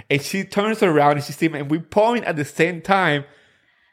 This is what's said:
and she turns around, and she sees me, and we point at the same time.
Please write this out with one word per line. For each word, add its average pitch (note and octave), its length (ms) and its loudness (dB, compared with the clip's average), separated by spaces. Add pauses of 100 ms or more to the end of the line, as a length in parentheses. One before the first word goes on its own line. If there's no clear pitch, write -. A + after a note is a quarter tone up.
and C#3+ 140 0
she F#3+ 220 -6
turns G#3+ 380 -2
around, D3 340 4
and C#3 80 -6
she - 80 -12
sees D#3+ 180 -2
me, D3+ 100 -10
and C#3+ 100 -8
we D#3+ 100 -2
point A3 440 0
at E3+ 120 -4
the C#3+ 80 -4
same E3 360 -2
time. E3 440 0 (680)